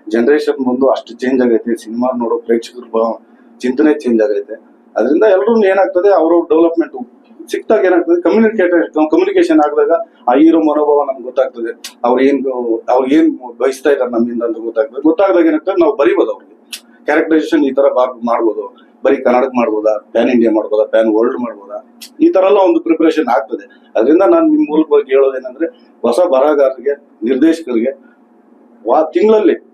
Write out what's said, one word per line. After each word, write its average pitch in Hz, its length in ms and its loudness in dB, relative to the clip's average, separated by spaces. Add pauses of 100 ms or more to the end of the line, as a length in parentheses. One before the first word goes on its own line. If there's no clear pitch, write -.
ಜನರೇಷನ್ 139 560 0
ಬಂದು 127 220 0
ಅಷ್ಟು 113 260 -2
ಚೇಂಜ್ 131 280 -2
ಆಗೈತೆ, 117 340 0
ಸಿನಿಮಾ 117 320 -6 (100)
ನೋಡೋ 117 200 -2
ಪ್ರೇಕ್ಷಕರ 117 540 -6
ಬ-, 113 300 -2 (380)
ಚಿಂತನೆ 147 400 0
ಚೇಂಜ್ 113 220 0
ಆಗೈತೆ. 104 320 -4 (420)
ಅದರಿಂದ 143 280 0
ಎಲ್ರೂ 214 400 2
ಏನಾಗ್ತದೆ, 190 500 2
ಅವ್ರವ್ರ 165 360 2
ಡೆವಲಪ್ಮೆಂಟ್ 160 680 -2 (340)
ಸಿಕ್ತಾಗ 208 340 0
ಏನಾಗ್ತದೆ, 175 360 0
ಕಮ್ಯುನಿಕೇಟ್, 180 720 0
ಕಮ್ಯುನಿಕೇಶನ್ 165 680 2
ಆದಾಗ 147 320 0 (380)
ಆ - 20 2
ಹೀರೋ 160 280 4
ಮನೋಭಾವ 147 440 0
ನಮ್ಗೆ 131 200 -8
ಗೊತ್ತಾಗ್ತದೆ, 120 800 -6
ಅವ್ರು 123 200 0
ಏನ್, 135 220 0 (440)
ಅವ್ರು 131 220 0
ಏನ್ 131 460 -2
ಬಯಸ್ತಾ 135 340 -2
ಇದ್ದಾರೆ 127 200 0
ನಮ್ಮಿಂದ 117 320 -4
ಅಂತ 113 140 -4
ಗೊತ್ತಾಗ್ತದೆ. 113 440 -6
ಗೊತ್ತಾಗ್ದಾಗ 175 440 2
ಏನಾಗ್ತದೆ, 170 360 -2
ನಾವು 151 140 2
ಬರೀಬೋದು 170 360 0
ಅವ್ರಿಗೆ, - 540 -18 (200)
ಕ್ಯಾರೆಕ್ಟರೈಸೇಷನ್ 156 580 0
ಈ 131 100 -2
ತರ 139 80 0
ಬಾ-, 123 440 0
ಮಾಡ್ಬೋದು, 110 600 -4 (160)
ಬರೀ 135 120 2
ಕನ್ನಡಕ್ಕೆ 127 420 0
ಮಾಡ್ಬೋದಾ, 107 540 -2
ಪ್ಯಾನ್ 120 180 0
ಇಂಡಿಯಾ 117 220 2
ಮಾಡ್ಬೋದಾ, 107 320 0
ಪ್ಯಾನ್ 110 320 0
ವರ್ಲ್ಡ್ 127 220 0
ಮಾಡ್ಬೋದಾ, 104 600 -12 (240)
ಈ 170 100 4
ತರ 185 120 2
ಎಲ್ಲ 202 140 4
ಒಂದು 175 220 2
ಪ್ರಿಪರೇಷನ್ 160 480 0
ಆಗ್ತದೆ. - 680 -6
ಅದರಿಂದ 143 260 4
ನಾನು 170 260 2
ನಿಮ್ 151 220 2
ಮೂಲಕವಾಗಿ 147 420 0
ಹೇಳೋದೇನಂದ್ರೆ 135 560 0 (340)
ಹೊಸ 117 180 -2
ಬರಹಗಾರರಿಗೆ, 135 760 0 (280)
ನಿರ್ದೇಶಕರಿಗೆ 131 680 -2 (1000)
ವಾ-, 156 240 0
ತಿಂಗಳಲ್ಲಿ, 208 420 2 (180)